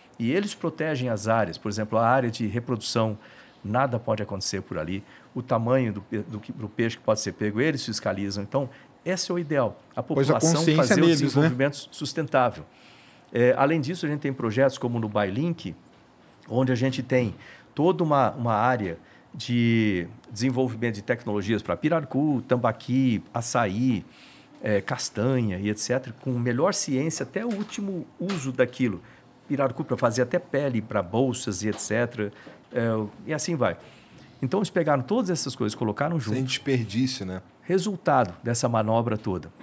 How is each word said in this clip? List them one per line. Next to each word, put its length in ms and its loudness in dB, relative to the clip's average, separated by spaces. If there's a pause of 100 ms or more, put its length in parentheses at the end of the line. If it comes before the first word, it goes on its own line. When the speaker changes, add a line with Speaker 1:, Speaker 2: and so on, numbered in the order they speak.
(200)
Speaker 1:
e 120 0
eles 220 -2
protegem 560 -4
as 180 -2
áreas. 300 2
Por 120 -6
exemplo, 280 -2
a 100 4
área 220 4
de 160 -4
reprodução, 720 -2 (460)
nada 340 0
pode 240 -2
acontecer 400 -6
por 160 -8
ali. 260 -4 (300)
O 80 -6
tamanho 500 0
do 100 -8
pe-, 180 -6
do 200 -8
que, 120 -12
do 180 -10
peixe 280 -2
que 60 -20
pode 160 2
ser 120 -4
pego, 280 -2
eles 240 0
fiscalizam. 600 -4
Então, 260 -4 (340)
esse 280 -2
é 20 -4
o 60 -2
ideal. 420 -2 (140)
A 80 -4
Speaker 2:
Pois 260 2
a 40 6
Speaker 1:
população 260 4
Speaker 2:
consciência 240 4
Speaker 1:
fazer 180 6
o 40 8
Speaker 2:
neles, 160 6
né? 60 4
Speaker 1:
desenvolvimento 640 2
sustentável. 760 0 (680)
É, 240 6
além 240 4
disso, 240 -4
a 40 0
gente 100 -2
tem 120 -2
projetos 460 2
como 220 -2
no 100 -2
Bailink, 640 -2 (720)
onde 240 2
a 40 4
gente 260 0
tem 320 2 (400)
toda 300 2
uma, 280 4
uma 220 -2
área 460 2 (340)
de 720 2 (240)
desenvolvimento 640 -2
de 60 -10
tecnologias 600 -2
pra 160 -2
pirarucu, 720 0
tambaqui, 760 2 (100)
açaí, 720 0 (560)
é, 200 2
castanha 760 -2
e 120 -2
et 100 -2
cetera, 400 -4
com 120 -4
melhor 420 0
ciência 500 -2
até 220 -4
o 20 -4
último 580 -6 (140)
uso 320 -4
daquilo. 500 0 (460)
Pirarucu 380 -2
pra 100 -2
fazer 280 2
até 140 0
pele, 440 -2
pra 200 -2
bolsas 640 -2
e 60 0
et 100 -4
cetera, 540 -2 (400)
é, 160 2 (360)
e 80 -4
assim 220 -2
vai. 220 0 (640)
Então, 180 0
eles 100 0
pegaram 320 2
todas 280 0
essas 260 -4
coisas, 200 -2
colocaram 440 -2
junto. 160 -2
Speaker 3:
Sem 80 0
desperdício, 840 -2
né? 160 -6 (200)
Speaker 1:
Resultado 720 0 (100)
dessa 240 0
manobra 500 2
toda. 320 -4 (140)